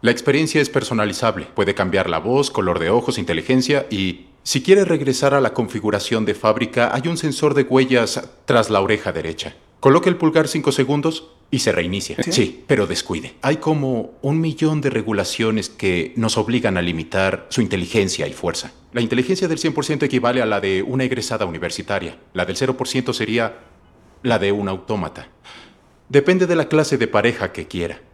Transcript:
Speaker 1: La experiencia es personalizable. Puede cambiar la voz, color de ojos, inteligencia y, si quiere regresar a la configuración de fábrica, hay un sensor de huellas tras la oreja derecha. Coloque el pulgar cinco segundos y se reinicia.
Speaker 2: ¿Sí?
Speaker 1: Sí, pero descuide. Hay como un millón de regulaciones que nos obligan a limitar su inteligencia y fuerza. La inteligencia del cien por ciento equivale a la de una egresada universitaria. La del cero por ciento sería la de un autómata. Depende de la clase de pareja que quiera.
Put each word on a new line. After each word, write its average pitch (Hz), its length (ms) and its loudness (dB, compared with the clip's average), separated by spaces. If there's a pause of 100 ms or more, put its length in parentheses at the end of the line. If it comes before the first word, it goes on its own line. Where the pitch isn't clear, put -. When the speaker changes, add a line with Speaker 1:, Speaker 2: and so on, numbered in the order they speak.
Speaker 1:
La 120 120 2
experiencia 147 480 2
es 139 100 2
personalizable. 107 840 -2
Puede 101 180 2
cambiar 95 340 0
la 80 120 0
voz, 127 320 0
color 87 260 0
de 82 100 -2
ojos, 120 300 0
inteligencia 127 720 0
y, 95 360 -4 (180)
si - 180 -2
quiere 196 220 6
regresar 139 500 0
a 143 60 4
la 123 140 0
configuración 107 720 -2
de 101 120 -2
fábrica, 113 580 0
hay 135 140 -2
un 170 80 -4
sensor 151 380 0
de 139 100 4
huellas 127 680 2 (140)
tras 113 260 4
la 101 100 4
oreja 101 300 0
derecha. 80 460 -8 (240)
Coloque 160 280 6
el 180 80 2
pulgar 160 300 2
cinco - 240 0
segundos 143 600 0 (200)
y 135 80 0
se 110 140 0
reinicia. 87 500 -4
Speaker 2:
¿Sí? - 80 -2
Speaker 1:
Sí, - 380 0
pero 110 180 2
descuide. - 560 -6
Hay 147 140 0
como 139 560 -2 (100)
un 147 180 0
millón 156 400 0
de 139 100 0
regulaciones 110 760 -2
que 87 460 -2
nos 113 240 0
obligan 110 380 0
a 87 60 0
limitar 87 680 -2
su - 120 -2
inteligencia 92 680 0
y 71 40 -10
fuerza. - 400 -6 (200)
La 120 80 -2
inteligencia 127 480 0
del 160 100 -2
cien 156 140 -2
por 139 120 -2
ciento 147 200 -2
equivale 123 380 0
a 113 40 0
la 104 140 0
de 98 240 0
una 131 180 -2
egresada 123 420 -2
universitaria. 85 760 -6 (160)
La 90 120 -2
del 92 100 -6
cero 127 200 0
por 127 100 -4
ciento 131 260 -2
sería 113 460 -2 (640)
la 117 160 2
de 98 140 2
un 101 160 -2
autómata. 92 580 -6 (840)
Depende 180 380 4
de 170 80 2
la 160 140 0
clase 151 300 2
de 117 100 2
pareja 104 440 0
que 78 140 -10
quiera. - 340 -6 (140)